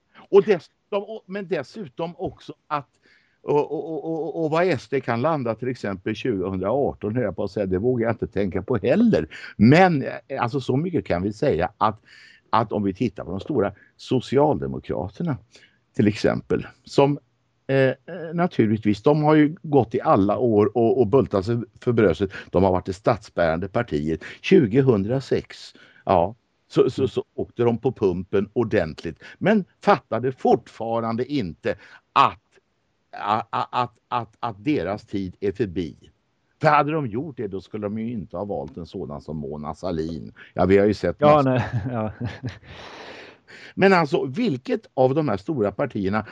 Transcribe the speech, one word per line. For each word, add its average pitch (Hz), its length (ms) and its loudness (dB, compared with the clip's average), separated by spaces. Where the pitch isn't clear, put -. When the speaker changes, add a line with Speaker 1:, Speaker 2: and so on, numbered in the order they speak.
Speaker 1:
Och 196 140 8
dessutom, 202 600 -4
och, 214 220 -16
men 190 220 -10
dessutom 165 680 -8
också 147 360 -12
att, 147 200 -6
och, 143 300 0
och, 156 220 -8
och, 156 180 -8
och, 160 320 -6
och 151 80 -2
vad 170 160 2
S 156 220 -2
D 135 120 -2
kan 117 200 -2
landa 135 340 -2
till 120 120 -8
exempel 107 480 -6
tjugohundraarton, 101 1000 -2
höll 123 80 -2
jag 92 120 -4
på 101 80 -6
att 101 80 -6
säga, 104 140 -4
det 92 120 -2
vågar 117 300 0
jag 117 60 0
inte 92 140 -4
tänka 92 340 -4
på 120 160 -2
heller. 123 500 2
Men, 147 460 6
eh, 131 160 -4
alltså 123 180 -2
så 123 160 0
mycket 160 280 -2
kan 87 180 -2
vi 104 100 -2
säga 87 440 -2
att, 107 240 0
att 110 220 0
om 104 120 -2
vi 98 100 0
tittar 113 320 -4
på 82 60 -12
de 95 80 -8
stora 101 320 -2
socialdemokraterna 113 1400 -2
till 104 140 2
exempel, - 600 -2
som, 143 360 2
eh, 135 100 0
eh, 135 180 2
naturligtvis, 110 720 0
de 151 200 4
har 151 120 6
ju 151 260 4
gått 143 340 2
i 110 60 0
alla 104 360 4
år 107 400 2
och, 113 220 2
och 113 80 4
bultat 101 380 2
sig 117 120 -2
för 123 100 0
bröstet. 101 400 2
De 90 120 4
har 95 80 4
varit 90 140 -2
det 95 80 -6
statsbärande 87 760 0
partiet. 80 540 -2
Tjugohundrasex, 123 1300 2
ja, 95 300 2
så, - 220 2
så, 139 120 -6
Speaker 2:
Mm. 135 80 0
Speaker 1:
så - 160 -6
åkte 107 280 -4
de 117 140 2
på 127 140 -2
pumpen 98 640 -2
ordentligt, 92 680 -2
men 196 280 2
fattade 131 500 0
fortfarande 113 920 -2
inte 110 500 -4
att, 117 260 2
a-, 107 380 -2
a-, 123 220 -6
att, 123 220 -4
att, 120 320 -6
att 107 260 -10
deras 107 400 -2
tid 95 340 -8
är 101 120 -2
förbi. 92 440 -6
För 156 60 2
hade 147 240 2
de 151 160 -2
gjort 123 300 -8
det, 113 100 -6
då 95 140 -8
skulle 104 240 -10
de 107 140 -6
ju 113 120 -6
inte 92 260 -10
ha 101 80 -6
valt 73 320 -10
en 85 80 -12
sådan 76 360 -12
som 78 160 -10
Mona 76 380 -10
Sahlin. 82 580 -8
Ja, - 120 2
vi 95 120 6
har 98 80 6
ju 107 80 4
sett 85 260 -2
Speaker 2:
Ja, 147 160 6
Speaker 1:
massa 139 140 4
Speaker 2:
nej, 127 140 2
<laughs> 131 120 -6
ja. 110 200 -4
Speaker 1:
Men 190 180 6
alltså, 156 320 2
vilket 180 680 -4
av 131 220 4
de 151 140 0
här 101 80 -2
stora 107 340 -2
partierna 107 600 -2